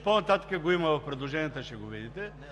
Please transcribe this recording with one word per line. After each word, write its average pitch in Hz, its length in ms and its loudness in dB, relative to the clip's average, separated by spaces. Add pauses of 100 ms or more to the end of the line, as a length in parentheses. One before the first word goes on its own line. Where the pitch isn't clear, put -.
по-нататък 196 560 4
го 160 120 2
има 170 160 4
в 151 160 4
предложенията, 139 580 -4
ще 117 140 -10
го 104 100 -10
видите, 117 440 -8 (220)